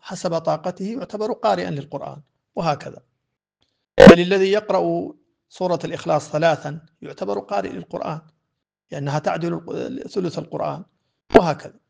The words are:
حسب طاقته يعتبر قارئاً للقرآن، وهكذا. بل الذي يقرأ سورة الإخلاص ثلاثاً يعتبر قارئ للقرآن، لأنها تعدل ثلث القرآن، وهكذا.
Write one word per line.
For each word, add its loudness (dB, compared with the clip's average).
حسب -6
طاقته -6
يعتبر -8
قارئاً -2
للقرآن، -12
وهكذا. -6
بل 12
الذي 2
يقرأ -2
سورة -4
الإخلاص -2
ثلاثاً 0
يعتبر -8
قارئ -6
للقرآن، -10
لأنها -4
تعدل -4
ثلث -6
القرآن، -8
وهكذا. 0